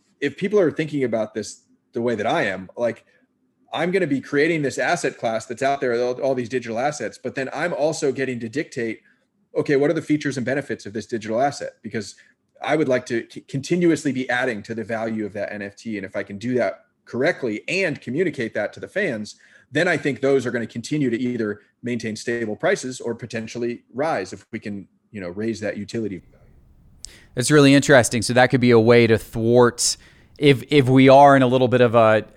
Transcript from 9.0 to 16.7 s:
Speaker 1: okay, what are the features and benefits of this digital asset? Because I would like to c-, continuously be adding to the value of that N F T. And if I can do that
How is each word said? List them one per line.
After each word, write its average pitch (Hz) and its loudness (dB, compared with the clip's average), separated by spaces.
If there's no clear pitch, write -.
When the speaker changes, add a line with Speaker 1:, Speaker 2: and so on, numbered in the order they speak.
Speaker 1:
okay, 151 0
what 143 2
are 170 2
the 160 -4
features 147 -2
and 123 -4
benefits 131 -6
of 101 -14
this 107 -8
digital 110 -4
asset? 135 -4
Because 107 -10
I 135 -2
would 151 0
like 127 0
to 117 -6
c-, - -18
continuously 151 -2
be 127 -4
adding 123 -4
to 113 -10
the 110 -8
value 110 -6
of 95 -10
that 101 -8
N 104 -10
F 101 -12
T. 110 -10
And 92 -10
if 92 -10
I 98 -6
can 101 -14
do 117 -6
that 107 -2